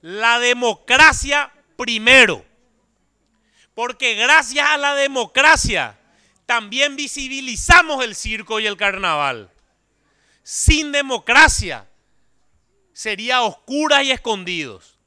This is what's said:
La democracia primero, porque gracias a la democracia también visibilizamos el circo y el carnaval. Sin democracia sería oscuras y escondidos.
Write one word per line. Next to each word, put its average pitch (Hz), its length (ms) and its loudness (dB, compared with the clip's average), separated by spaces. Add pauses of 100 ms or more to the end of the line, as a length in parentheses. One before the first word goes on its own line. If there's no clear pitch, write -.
La 220 360 0
democracia 247 1120 2 (240)
primero, 233 720 2 (1300)
porque 240 420 -4
gracias 277 540 2
a 302 80 0
la 285 180 -2
democracia 262 1000 0 (480)
también 247 500 -2
visibilizamos 269 1080 0
el 220 120 -8
circo 220 440 -8
y 220 80 -4
el 202 100 -6
carnaval. 156 760 -4 (920)
Sin 302 480 0
democracia 262 960 0 (1040)
sería 226 480 -2
oscuras 277 600 0
y 269 80 -2
escondidos. 175 960 -6